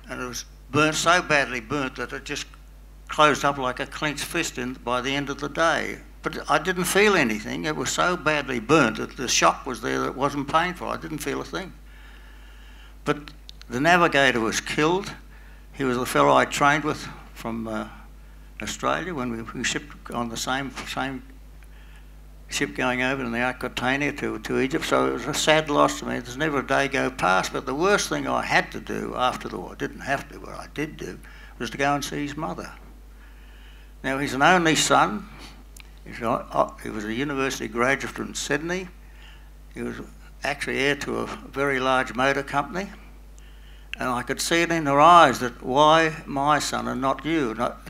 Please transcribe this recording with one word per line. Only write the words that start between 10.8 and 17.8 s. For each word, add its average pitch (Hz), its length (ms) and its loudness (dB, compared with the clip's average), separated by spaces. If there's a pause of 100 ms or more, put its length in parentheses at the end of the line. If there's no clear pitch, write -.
I 117 80 -4
didn't 156 220 -10
feel 135 200 -4
a 135 60 -8
thing. 180 260 -8 (1300)
But 147 260 -2 (380)
the 123 100 -4
navigator 147 600 6
was 104 180 0
killed. 175 540 0 (600)
He 139 120 -4
was 123 120 2
the 127 80 -2
fellow 143 300 6
I 127 100 8
trained 143 380 2
with 147 240 -4 (260)
from, 113 340 -8
uh, 107 200 -4 (760)